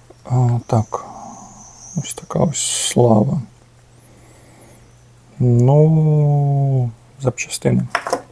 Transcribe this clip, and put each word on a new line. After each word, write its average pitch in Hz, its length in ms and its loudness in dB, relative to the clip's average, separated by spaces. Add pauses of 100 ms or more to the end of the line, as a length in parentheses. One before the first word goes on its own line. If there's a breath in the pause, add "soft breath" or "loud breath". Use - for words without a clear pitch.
(240 loud breath)
А, 123 420 0
так. - 380 -4 (920 loud breath)
Ось - 180 -8
така - 240 -8
ось - 540 -4
слава. 120 480 2 (2000 loud breath)
Ну, 143 1500 2 (300)
запчастини. 127 680 -2 (460)